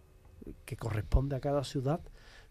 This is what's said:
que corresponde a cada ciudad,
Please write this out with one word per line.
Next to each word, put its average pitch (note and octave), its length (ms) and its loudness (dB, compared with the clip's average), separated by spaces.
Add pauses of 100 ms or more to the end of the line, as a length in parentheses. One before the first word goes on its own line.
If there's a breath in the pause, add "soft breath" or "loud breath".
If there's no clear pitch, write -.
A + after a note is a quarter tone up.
(640)
que - 120 -8
corresponde B2+ 600 2
a B2 40 -2
cada C#3+ 240 2
ciudad, C#3 360 0 (500 loud breath)